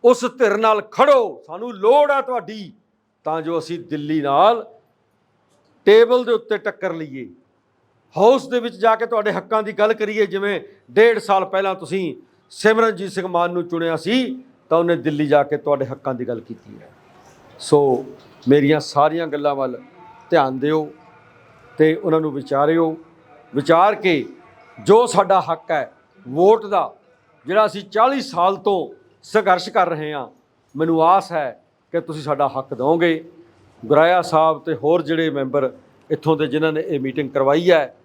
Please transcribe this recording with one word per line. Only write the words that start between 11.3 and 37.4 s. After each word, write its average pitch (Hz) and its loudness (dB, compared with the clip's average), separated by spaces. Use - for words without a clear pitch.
ਪਹਿਲਾਂ 190 -2
ਤੁਸੀਂ 170 -6
ਸਿਮਰਨਜੀਤ 214 0
ਸਿੰਘ 190 -6
ਮਾਨ 175 -2
ਨੂੰ 175 -6
ਚੁਣਿਆ 165 -4
ਸੀ, 240 -4
ਤਾਂ 160 2
ਉਹਨੇ 170 2
ਦਿੱਲੀ 151 -2
ਜਾ 143 4
ਕੇ 147 -4
ਤੁਹਾਡੇ 139 -2
ਹੱਕਾਂ 135 -8
ਦੀ 123 -8
ਗੱਲ 120 -8
ਕੀਤੀ 107 -20
ਹੈ। - -20
ਸੋ 139 2
ਮੇਰੀਆਂ 143 4
ਸਾਰੀਆਂ 156 0
ਗੱਲਾਂ 147 -4
ਵੱਲ 127 -6
ਧਿਆਨ 135 0
ਦਿਓ 151 -2
ਤੇ 156 6
ਉਹਨਾਂ 165 0
ਨੂੰ 156 -4
ਵਿਚਾਰਿਓ। 156 0
ਵਿਚਾਰ 170 4
ਕੇ 160 -2
ਜੋ 233 6
ਸਾਡਾ 190 2
ਹੱਕ 165 -6
ਹੈ 143 -4
ਵੋਟ 202 4
ਦਾ, 175 -4
ਜਿਹੜਾ 208 2
ਅਸੀਂ 202 -6
ਚਾਲੀ 247 0
ਸਾਲ 180 -2
ਤੋਂ 185 -4
ਸੰਘਰਸ਼ 185 0
ਕਰ 185 2
ਰਹੇ 156 -6
ਹਾਂ, 135 -10
ਮੈਨੂੰ 160 0
ਆਸ 180 2
ਹੈ 139 -8
ਕਿ 170 -2
ਤੁਸੀਂ 156 -12
ਸਾਡਾ 139 -2
ਹੱਕ 131 -8
ਦਿਓਗੇ। 160 -2
ਗੁਰਾਇਆ 165 4
ਸਾਹਿਬ 156 0
ਤੇ 160 -6
ਹੋਰ 165 0
ਜਿਹੜੇ 160 -2
ਮੈਂਬਰ 135 -4
ਇੱਥੋਂ 156 -2
ਦੇ, 151 -2
ਜਿਨ੍ਹਾਂ 156 -2
ਨੇ 156 -4
ਇਹ 147 -4
ਮੀਟਿੰਗ 131 -6
ਕਰਵਾਈ 143 0